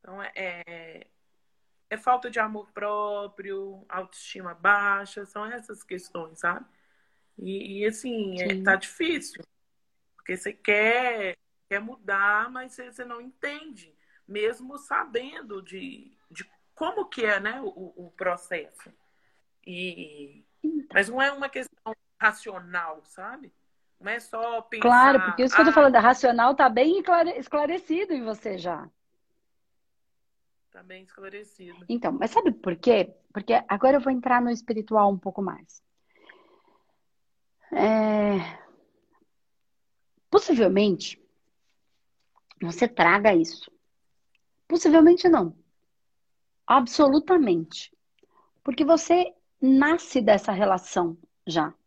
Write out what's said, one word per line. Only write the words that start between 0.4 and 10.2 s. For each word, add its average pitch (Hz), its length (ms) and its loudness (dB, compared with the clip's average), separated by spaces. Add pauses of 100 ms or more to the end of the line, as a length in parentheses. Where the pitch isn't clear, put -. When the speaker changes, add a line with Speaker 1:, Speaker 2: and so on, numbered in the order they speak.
Speaker 1:
é 220 80 -10
falta 247 340 -2
de 233 80 -6
amor 214 340 -6
próprio, 202 1160 -10
autoestima 185 680 -14
baixa, 202 720 0
são 208 220 -14
essas 220 360 -16
questões, 165 580 -14
sabe? 175 240 -6 (760)
E, 196 400 -12
e 208 60 -2
assim, 220 540 -8
é, 185 80 -4
Speaker 2:
Sim. 190 160 -6
Speaker 1:
tá 190 100 4
difícil. 311 680 -8 (720)
Porque - 200 -12